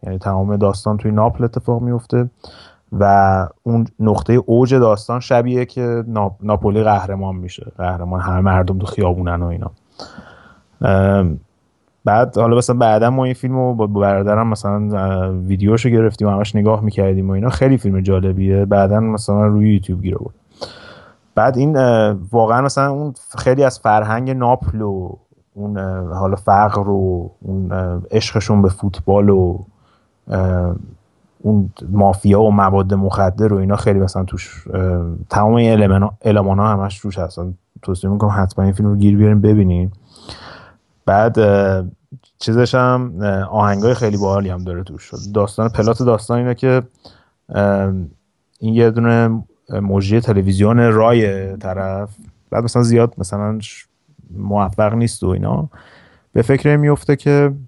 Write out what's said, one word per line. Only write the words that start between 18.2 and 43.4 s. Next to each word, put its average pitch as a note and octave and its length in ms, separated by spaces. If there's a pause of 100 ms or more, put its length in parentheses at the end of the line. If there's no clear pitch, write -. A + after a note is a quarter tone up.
بعداً G2+ 360
مثلاً G#2+ 460
روی G#2 280
یوتیوب F#2 280
گیر F#2 140
آورد. - 180 (1000)
بعد B2 240
این، D3 180
اه، A2+ 400 (160)
واقعاً A#2 300
مثلاً C#3 280
اون C#3+ 240 (240)
خیلی C3 260
از B2+ 140
فرهنگ A2 520
ناپل B2 500
و F#2+ 320 (420)
اون، G2+ 240
اه، F#2 400
حالا G2 180
فقر G2+ 520
و F#2 420 (100)
اون، F#2+ 320
اه، F2+ 280 (100)
عشقشون G#2+ 520
به G2 60
فوتبال G2+ 600
و، F#2 300 (720)
اه، F#2 460 (680)
اون G2+ 260 (180)
مافیا G2+ 540
و G#2+ 80
مواد G2 440
مخدر G2 580
و G2+ 40
اینا G2 200
خیلی G2 220
مثلاً F#2+ 260
توش، - 400 (100)
اه، F#2 280 (280)
تمام G#2 240
این A#2 160
المنا-، G2+ 420 (100)
المانا G2+ 460
همش G2 300
توش F#2+ 200
هستن. F2 360 (280)
توصیه F#2+ 280
می‌کنم G#2 200 (120)
حتماً F#2+ 220
این G2 100
فیلم G#2 140
رو G#2 80
گیر G2+ 200
بیارین G#2+ 240
ببینین. F#2+ 520 (1120)
بعد، G#2+ 320
اه، G2+ 460 (540)
چیزش A#2+ 360
هم، B2+ 480
اه، G2 200